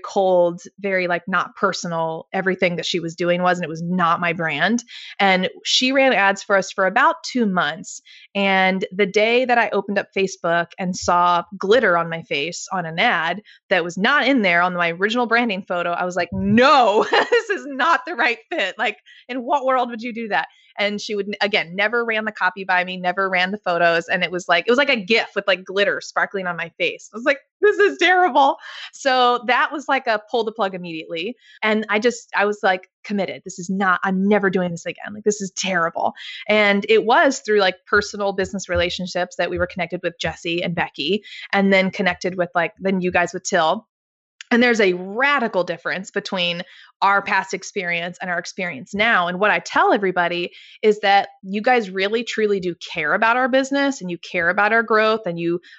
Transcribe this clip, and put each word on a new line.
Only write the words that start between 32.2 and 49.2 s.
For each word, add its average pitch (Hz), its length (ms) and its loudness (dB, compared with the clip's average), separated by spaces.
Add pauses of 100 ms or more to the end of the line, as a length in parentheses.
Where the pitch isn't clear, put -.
I 196 120 2
was, 208 180 -2
like, 190 240 0 (160)
committed. 190 400 -6
"This 185 160 -14
is 175 100 -8
not, 190 360 0
I'm 190 200 0
never 202 240 2
doing 180 220 0
this 170 140 -10
again. - 280 -12
Like, - 120 -16
this 202 160 0
is 190 100 -8
terrible." 175 640 -2 (340)
And 208 400 2
it 220 160 4
was 277 360 4
through, 214 200 2
like, 185 160 2 (100)
personal 202 460 0
business 190 380 -4
relationships 180 680 -2
that 175 140 -2
we 175 80 -4
were 175 100 0
connected 175 340 -6
with 170 160 -4
Jesse 170 460 -4
and 180 120 -4
Becky, 170 480 -4 (280)
and 196 220 4
then 190 180 4
connected 185 460 -2
with, 175 180 -2
like, 165 240 0
then 190 220 -2
you 180 100 -2
guys 175 220 0
with 180 100 -10
Till. 175 420 0 (640)
And 240 120 4
there's 233 180 4
a 185 120 4
radical 214 720 0
difference 175 460 -6
between 175 540 -4 (400)
our 196 180 4
past 196 320 -2
experience 175 640 -6
and 180 120 -6
our 175 80 -2
experience 175 560 -10
now. 202 320 2